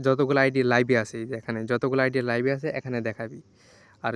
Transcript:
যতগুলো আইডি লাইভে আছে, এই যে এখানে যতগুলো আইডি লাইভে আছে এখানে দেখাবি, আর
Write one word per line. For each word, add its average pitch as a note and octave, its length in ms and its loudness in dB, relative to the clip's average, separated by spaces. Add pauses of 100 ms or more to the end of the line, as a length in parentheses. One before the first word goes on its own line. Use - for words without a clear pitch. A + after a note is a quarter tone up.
যতগুলো C3+ 380 2
আইডি C3+ 220 2
লাইভে B2 360 4
আছে, A2 200 -4
এই A2+ 80 -8
যে C3 80 -8
এখানে A2+ 300 -6
যতগুলো B2+ 380 0
আইডি C3 200 0
লাইভে B2 300 0
আছে C#3 160 -4
এখানে B2+ 320 -4
দেখাবি, A2+ 400 -8 (600)
আর A#2 140 -2